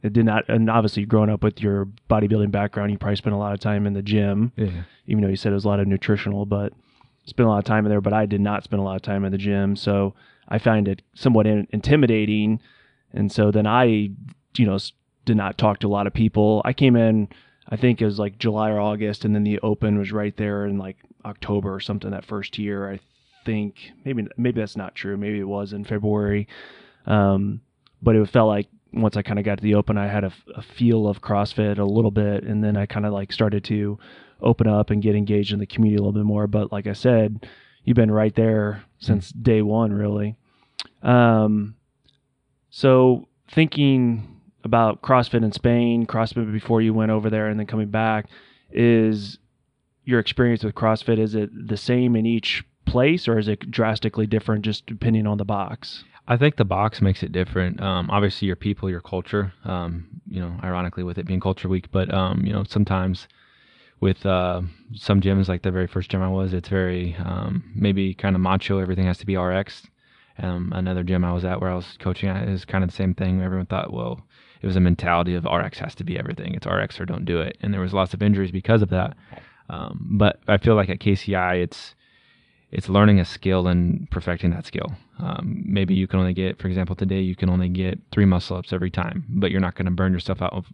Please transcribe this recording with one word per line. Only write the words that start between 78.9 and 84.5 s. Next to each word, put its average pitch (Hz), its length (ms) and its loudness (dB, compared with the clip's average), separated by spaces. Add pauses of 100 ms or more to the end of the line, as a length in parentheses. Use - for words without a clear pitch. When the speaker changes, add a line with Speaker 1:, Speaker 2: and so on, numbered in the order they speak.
Speaker 2:
Um, - 380 -12 (100)
but 104 300 4
I 104 100 4
feel 110 180 4
like 98 140 2
at 101 100 -4
K 101 160 2
C 98 200 -4
I, 90 200 0
it's, - 400 -6 (760)
it's 95 180 -6
learning 101 300 6
a 87 60 2
skill 92 420 0
and 87 420 0
perfecting 87 400 -2
that 80 160 -4